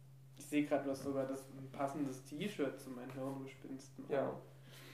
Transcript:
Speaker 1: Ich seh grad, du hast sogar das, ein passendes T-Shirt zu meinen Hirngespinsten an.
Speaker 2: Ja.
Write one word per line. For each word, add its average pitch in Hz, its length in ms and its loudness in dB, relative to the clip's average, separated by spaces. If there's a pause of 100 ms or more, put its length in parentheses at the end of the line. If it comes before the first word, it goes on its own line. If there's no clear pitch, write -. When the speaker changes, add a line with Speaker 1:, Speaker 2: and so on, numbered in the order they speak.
(380)
Speaker 1:
Ich - 80 -12
seh 147 180 6
grad, 139 220 6
du 139 60 4
hast 135 120 -2
sogar 135 240 4
das, 135 140 0 (100)
ein 135 200 -8
passendes 143 520 0
T-Shirt 151 560 0
zu 131 120 -8
meinen 123 200 -6
Hirngespinsten 135 960 -6
an. - 60 -6
Speaker 2:
Ja. 135 220 6 (600)